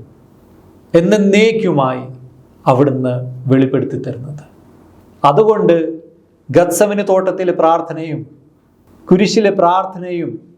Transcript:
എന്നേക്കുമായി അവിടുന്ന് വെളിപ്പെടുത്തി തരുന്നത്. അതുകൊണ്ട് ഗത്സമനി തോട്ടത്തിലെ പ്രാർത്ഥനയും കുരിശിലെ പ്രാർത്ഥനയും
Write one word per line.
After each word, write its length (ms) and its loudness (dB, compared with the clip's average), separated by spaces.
എന്നേക്കുമായി 1040 2
അവിടുന്ന് 420 0
വെളിപ്പെടുത്തി 540 0
തരുന്നത്. 400 -12
അതുകൊണ്ട് 460 2
ഗത്സമനി 600 2
തോട്ടത്തിലെ 520 0
പ്രാർത്ഥനയും 600 -2
കുരിശിലെ 500 2
പ്രാർത്ഥനയും 720 -2